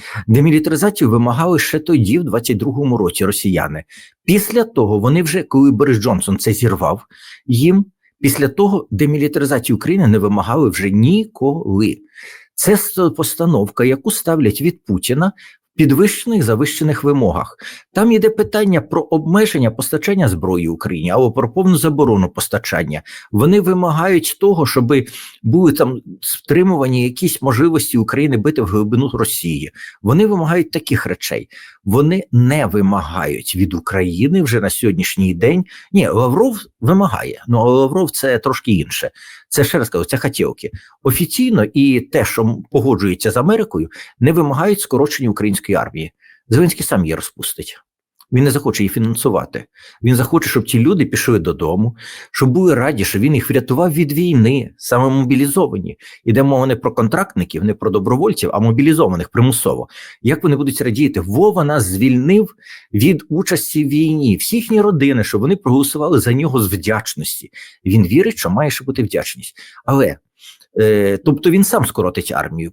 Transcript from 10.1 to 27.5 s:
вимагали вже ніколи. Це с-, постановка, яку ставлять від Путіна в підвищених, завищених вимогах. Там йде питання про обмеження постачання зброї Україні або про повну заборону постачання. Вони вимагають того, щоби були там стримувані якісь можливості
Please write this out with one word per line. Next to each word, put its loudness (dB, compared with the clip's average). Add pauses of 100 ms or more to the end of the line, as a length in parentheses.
вимагали 0
вже -4
ніколи. 0 (560)
Це 0
с-, 0
постановка, -2
яку 0
ставлять 0
від -4
Путіна -2 (420)
в -4
підвищених, 2
завищених -2
вимогах. 0 (360)
Там 2
йде 4
питання 0
про -4
обмеження 0
постачання -2
зброї -2
Україні -4
або 2
про -2
повну 2
заборону 2
постачання. -6 (300)
Вони 4
вимагають 0
того, 2
щоби 2 (360)
були 4
там 0 (200)
стримувані 0
якісь -4
можливості 2